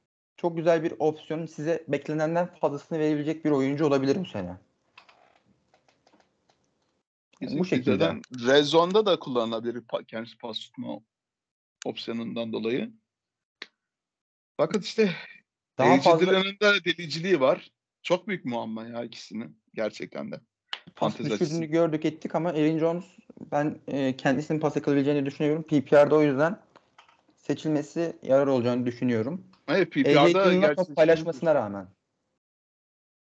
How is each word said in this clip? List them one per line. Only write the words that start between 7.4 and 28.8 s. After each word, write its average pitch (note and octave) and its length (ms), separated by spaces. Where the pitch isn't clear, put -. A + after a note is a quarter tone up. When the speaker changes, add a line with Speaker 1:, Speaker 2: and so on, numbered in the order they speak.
Speaker 1:
Yani B2+ 180
bu E3+ 40
Speaker 2:
Kesinlikle. F3+ 140
Speaker 1:
şekilde. B2+ 200
Speaker 2:
Zaten - 260
red C#3+ 180
zone'da F3 420
da E3+ 120
kullanılabilir A#2 580
pa-, A#2 300
kendisi A2+ 320
pas A2 220
tutma A#2+ 400
opsiyonundan A#2 680
dolayı. A2+ 380
Fakat F3+ 280
işte G#3 260
Speaker 1:
Daha C#3+ 140
Speaker 2:
A F3+ 40
J - 60
Speaker 1:
fazla E3+ 240
Speaker 2:
Dillon'ın G3 360
da G3+ 220
deliciliği E3 560
var. C#3+ 300
Çok F3 260
büyük A2+ 160
muamma A2+ 420
ya A#2 180
ikisinin - 540
gerçekten D2 580
de. D2 80
Speaker 1:
Pas - 200
Speaker 2:
Fantezi D3 140
Speaker 1:
düşürdüğünü G#2+ 140
Speaker 2:
açısından. D#3+ 260
Speaker 1:
gördük D#3 340
ettik - 300
ama E3 140
Aaron D#3 300
Jones E3+ 260
ben, D3 260
e, C3 280
kendisinin D3+ 440
pas D3 160
yakalayabileceğini C#3+ 500
düşünüyorum. D3+ 360
P D3+ 220
P D3 220
R'da D3+ 100
o D#3 60
yüzden D3+ 380
seçilmesi D#3 840
yarar C#3 240
olacağını B2 400